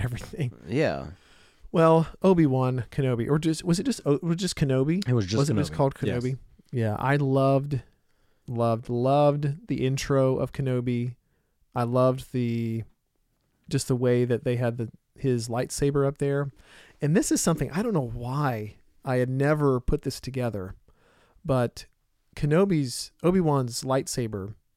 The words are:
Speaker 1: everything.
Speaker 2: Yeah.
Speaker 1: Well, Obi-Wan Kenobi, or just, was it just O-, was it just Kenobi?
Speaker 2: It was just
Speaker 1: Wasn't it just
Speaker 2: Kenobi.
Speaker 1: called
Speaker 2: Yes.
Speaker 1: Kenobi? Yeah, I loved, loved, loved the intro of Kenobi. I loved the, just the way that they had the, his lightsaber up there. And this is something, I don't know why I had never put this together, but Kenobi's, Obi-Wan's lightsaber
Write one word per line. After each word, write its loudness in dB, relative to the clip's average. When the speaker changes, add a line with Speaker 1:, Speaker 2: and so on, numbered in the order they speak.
Speaker 1:
everything. -8
Speaker 2:
Yeah. -2
Speaker 1:
Well, 6
Obi-Wan 2
Kenobi, 0
or 2
just, -2
was 0
it -4
just -2
O-, 2
was 0
it -8
just -4
Kenobi? 0
Speaker 2:
It 2
was 2
just -2
Speaker 1:
Wasn't 2
it 2
just -6
Speaker 2:
Kenobi. -12
Speaker 1:
called 0
Speaker 2:
Yes. -2
Speaker 1:
Kenobi? -2
Yeah, 0
I 0
loved, 2
loved, -2
loved 2
the -2
intro 2
of -2
Kenobi. -2
I 0
loved 2
the, -2
just -2
the 0
way 2
that -2
they -2
had -2
the, -6
his -2
lightsaber 0
up -4
there. -2
And 2
this 2
is 2
something, 0
I -2
don't -2
know 0
why -4
I 0
had 0
never 2
put -2
this -6
together, -6
but -2
Kenobi's, 0
Obi-Wan's 2
lightsaber -4